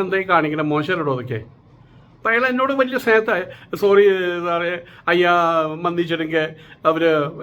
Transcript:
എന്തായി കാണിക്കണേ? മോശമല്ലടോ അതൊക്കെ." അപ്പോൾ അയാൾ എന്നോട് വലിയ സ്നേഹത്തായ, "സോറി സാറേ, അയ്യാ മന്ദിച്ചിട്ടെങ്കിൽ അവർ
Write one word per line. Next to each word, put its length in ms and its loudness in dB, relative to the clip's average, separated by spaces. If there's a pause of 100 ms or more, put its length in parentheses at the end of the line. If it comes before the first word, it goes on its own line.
എന്തായി 260 -4
കാണിക്കണേ? 420 0
മോശമല്ലടോ 440 -2
അതൊക്കെ." 240 -8 (760)
അപ്പോൾ 160 -4
അയാൾ 200 2
എന്നോട് 200 0 (100)
വലിയ 240 -2
സ്നേഹത്തായ, 360 2 (400)
"സോറി 220 6 (420)
സാറേ, 240 -2 (440)
അയ്യാ 200 4 (520)
മന്ദിച്ചിട്ടെങ്കിൽ 600 -2 (460)
അവർ 120 0 (380)